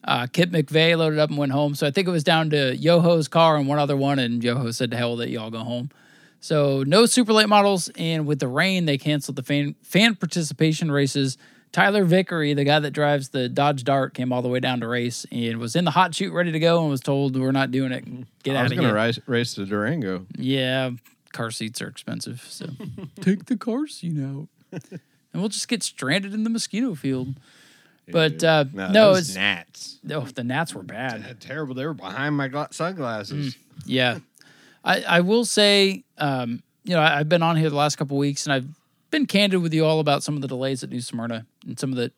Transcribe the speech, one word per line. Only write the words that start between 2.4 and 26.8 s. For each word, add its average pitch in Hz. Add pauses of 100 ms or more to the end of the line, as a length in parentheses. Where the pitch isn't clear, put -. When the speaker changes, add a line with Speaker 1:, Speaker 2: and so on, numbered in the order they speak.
Speaker 1:
to 139
Yoho's 165
car 165
and 139
one 147
other 143
one, 139
and 120
Yoho 120
said, 117
"To 120
hell 120
with 117
it, -
y'all 113
go 113
home." 123 (500)
So 143
no 190
super 226
late 214
models, 202
and 165
with 143
the 135
rain, 175
they 139
canceled 143
the -
fan, 143
fan 214
participation 156
races. 139 (360)
Tyler 202
Vickery, 170
the 139
guy 147
that 147
drives 147
the 123
Dodge 139
Dart, 135
came 127
all 123
the 127
way 127
down 127
to 113
race 120
and 117
was 117
in 175
the 151
hot 175
chute 196
ready 175
to 156
go 170
and 156
was 135
told, 139
"We're 131
not 135
doing 131
it. 123 (380)
Get 135
Speaker 2:
I -
was 123
Speaker 1:
outta 123
Speaker 2:
gonna 151
Speaker 1:
here." 107
Speaker 2:
race, 113
race 120
the 98
Durango. 104 (100)
Speaker 1:
Yeah, 131 (420)
car 113
seats 110
are -
expensive, -
so - (240)
Speaker 2:
<laughs> 190
Speaker 1:
take 185
the 247
car 247
seat 170
out. 139 (240)
And -
we'll 220
just -
get 226
stranded 196
in 214
the 226
mosquito 220